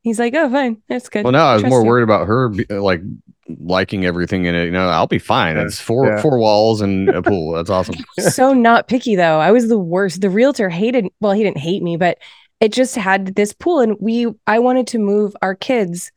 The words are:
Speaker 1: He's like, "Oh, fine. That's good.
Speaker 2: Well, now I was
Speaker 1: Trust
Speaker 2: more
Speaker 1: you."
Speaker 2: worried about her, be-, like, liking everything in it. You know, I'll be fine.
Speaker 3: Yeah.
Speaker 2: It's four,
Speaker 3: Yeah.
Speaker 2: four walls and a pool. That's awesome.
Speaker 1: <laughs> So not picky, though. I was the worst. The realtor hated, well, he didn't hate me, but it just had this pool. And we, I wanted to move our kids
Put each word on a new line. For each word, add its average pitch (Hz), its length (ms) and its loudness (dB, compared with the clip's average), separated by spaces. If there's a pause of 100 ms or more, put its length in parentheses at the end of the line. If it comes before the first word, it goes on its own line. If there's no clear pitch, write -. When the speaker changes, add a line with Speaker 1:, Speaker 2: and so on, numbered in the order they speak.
Speaker 1:
He's 226 180 -2
like, 240 160 -2
"Oh, 311 140 0
fine. 247 400 -2
That's 247 180 -6
good. 208 160 -4
Speaker 2:
Well, 127 80 2
now 151 160 4
I 127 60 4
was 107 80 4
Speaker 1:
Trust 127 80 0
Speaker 2:
more 127 120 4
Speaker 1:
you." 110 60 4
Speaker 2:
worried 120 160 4
about 98 240 2
her, 120 220 0
be-, 101 200 -4
like, 98 300 -2 (480)
liking 92 580 -4
everything 90 380 -2
in 87 100 -2
it. 85 120 -2
You 85 60 -6
know, 92 180 0
I'll 85 180 0
be - 100 -2
fine. 101 380 -2
Speaker 3:
Yeah. 104 80 -2
Speaker 2:
It's - 160 -8
four, 123 280 -2
Speaker 3:
Yeah. 107 140 0
Speaker 2:
four 135 180 0
walls 107 420 2
and 98 260 0
a 92 140 0
pool. 82 320 -2
That's 82 160 -4
awesome. 92 260 -2 (140)
Speaker 1:
<laughs> - 100 -10
So 262 340 2
not 233 360 2
picky, 240 260 0
though. 165 240 2
I 165 140 4
was 233 160 2
the 226 100 2
worst. 180 400 -2
The 196 100 0
realtor 226 400 2
hated, 208 380 -2 (140)
well, 208 100 0
he 214 120 0
didn't 185 160 0
hate 170 240 -4
me, 170 120 -4
but 170 220 0 (420)
it 214 140 2
just 254 220 0
had 190 400 -2
this 208 180 0
pool. 339 260 0
And 220 220 2
we, 233 260 -2 (180)
I 220 140 2
wanted 254 280 2
to 233 120 -4
move 208 420 0
our 190 140 -4
kids 185 600 -4